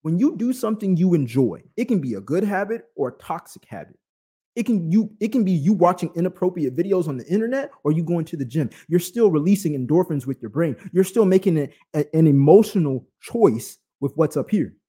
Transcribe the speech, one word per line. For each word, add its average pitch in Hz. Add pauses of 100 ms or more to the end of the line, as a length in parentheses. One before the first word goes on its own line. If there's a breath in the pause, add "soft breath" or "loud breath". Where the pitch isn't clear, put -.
When 165
you 302
do 240
something 214
you 180
enjoy, 123 (160)
it 226
can 220
be 131
a 98
good 165
habit 202
or 135
a -
toxic -
habit. - (560)
It 233
can, 170
you, 214
it 214
can 233
be 185
you 170
watching 175
inappropriate 175
videos 180
on 135
the 117
internet 233 (140 soft breath)
or 151
you 160
going 165
to 170
the 139
gym. 127 (180 loud breath)
You're 175
still 220
releasing 165
endorphins 143
with 135
your 110
brain. 143 (160 loud breath)
You're 185
still 220
making 185
a, 143 (240 soft breath)
a, 147 (100)
an 160
emotional 147 (140)
choice 147 (220)
with 139
what's 151
up 135
here. 151 (120)